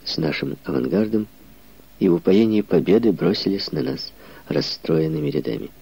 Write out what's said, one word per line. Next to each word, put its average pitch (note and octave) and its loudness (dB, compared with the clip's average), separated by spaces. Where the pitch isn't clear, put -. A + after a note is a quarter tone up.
с - -6
нашим - -4
авангардом G#2+ 0
и F#2+ 4
в E2+ 4
упоении G#2 4
победы G2+ 4
бросились G2 -2
на D#2 -2
нас - -6
расстроенными D#2+ -2
рядами. - -6